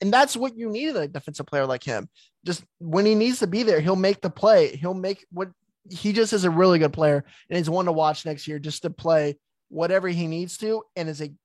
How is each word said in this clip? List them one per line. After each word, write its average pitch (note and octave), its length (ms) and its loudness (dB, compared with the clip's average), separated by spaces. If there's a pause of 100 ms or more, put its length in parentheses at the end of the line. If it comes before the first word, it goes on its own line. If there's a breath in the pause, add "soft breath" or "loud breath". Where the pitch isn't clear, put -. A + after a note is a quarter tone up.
And G3 100 0
that's C4+ 240 4
what A#3+ 220 -6
you A3+ 120 -8
need B3 200 -4
in C4 80 -4
a D3+ 100 -4
defensive D3 380 -12
player C#3 200 -2
like C3 180 -4
him. A2 260 -6 (360 soft breath)
Just E3+ 180 -6 (160)
when E3+ 260 0
he G#3+ 100 4
needs A#3+ 240 0
to G#3+ 80 0
be G3+ 160 -2
there, G#3+ 160 4
he'll F3+ 160 0
make F#3+ 260 0
the F#3 80 -4
play. G3 460 4
He'll E3+ 180 -4
make F#3+ 380 -8
what, F3+ 180 -8 (400)
he F#3+ 240 -4
just A3 200 2
is G3+ 120 2
a F3+ 40 4
really F3 300 6
good D3+ 140 2
player, D3 300 2 (260 soft breath)
and E3+ 80 -2
he's D#3+ 120 -2
one F3+ 160 0
to F3+ 60 0
watch D#3 340 0
next D3+ 220 -8
year D3+ 100 -8
just D3+ 260 -10
to E3+ 60 -2
play D#3 480 0 (320)
whatever F3+ 380 0
he E3+ 200 -2
needs E3+ 320 -6
to, A3 220 -2 (140)
and E3 140 -6
is D3+ 120 -8
a D3+ 80 -8 (160)